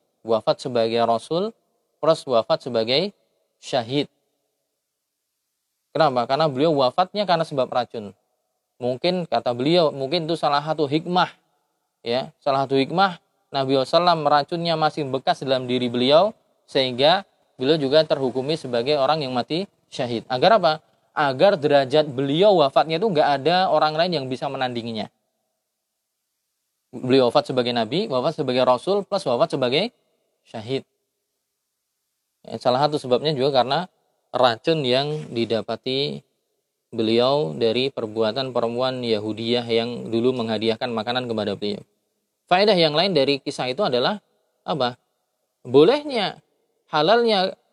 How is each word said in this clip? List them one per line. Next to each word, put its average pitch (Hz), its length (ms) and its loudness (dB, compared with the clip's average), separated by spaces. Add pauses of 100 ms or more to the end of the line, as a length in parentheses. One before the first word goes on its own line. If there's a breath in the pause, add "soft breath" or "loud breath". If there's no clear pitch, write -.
(220)
wafat 113 400 -2
sebagai 117 480 0
rasul, 160 400 -2 (480)
plus 156 320 2
wafat 131 400 0
sebagai 123 480 0 (400)
syahid. 131 480 -4 (1800)
Kenapa? 131 400 0
Karena 143 160 2
beliau 147 320 0
wafatnya 180 480 0
karena 170 160 2
sebab 139 320 -2
racun. 113 400 -6 (640)
Mungkin 165 480 -4
kata 120 320 -2
beliau, 156 320 2
mungkin 143 400 -4
itu 165 80 -2
salah 143 240 -2
satu 156 240 -2
hikmah, 165 480 -2 (720)
ya, 131 320 -4
salah 135 320 -2
satu 135 80 2
hikmah 170 400 0 (320)
Nabi 135 240 -2
sallallahu 135 80 4
alaihi 127 80 -4
wasallam 170 320 2
racunnya 156 560 0
masih 151 320 -2
bekas 135 320 -2
dalam 131 240 0
diri 123 240 0
beliau 139 400 4 (400)
sehingga 139 560 2 (320)
beliau 147 240 0
juga 147 240 4
terhukumi 135 480 -2
sebagai 135 480 -2
orang 143 240 0
yang 127 80 -6
mati 151 320 -4 (240)
syahid. 120 400 -6
Agar 175 320 4
apa? 160 120 2 (440)
Agar 151 400 2
derajat 143 480 2
beliau 151 560 2
wafatnya 156 400 2
itu 226 80 0
nggak 143 320 2
ada 175 320 2
orang 156 240 2
lain 170 240 0
yang 131 80 -6
bisa 127 160 -6
menandinginya. 120 640 -6 (1800)
Beliau 127 400 2
wafat 147 160 2
sebagai 123 240 0
nabi, 120 320 -2
wafat 147 400 -4
sebagai 127 160 0
rasul, 127 400 2
plus 196 240 -6
wafat 143 320 0
sebagai 135 320 0 (560)
syahid. 117 400 -8 (1600)
Ya, - 160 -12
salah 131 240 2
satu 147 160 0
sebabnya 127 320 0
juga 131 320 2
karena 151 240 -2 (400)
racun 127 560 0
yang 147 480 -2
didapati 120 880 -4 (680)
beliau 123 640 0
dari 123 400 -2
perbuatan 120 640 -4
perempuan 123 480 -2
Yahudiyah 113 640 -2
yang 120 400 -2
dulu 117 240 0
menghadiahkan 113 560 -2
makanan 120 400 -4
kepada 104 320 -4
beliau. 101 240 -6 (640)
Faedah 196 320 4
yang 156 160 2
lain 185 160 0
dari 139 320 2
kisah 139 240 -6
itu 135 160 -4
adalah 160 400 -2 (400)
apa? 127 320 -4 (720)
Bolehnya, 214 720 4 (480)
halalnya 190 720 2 (140)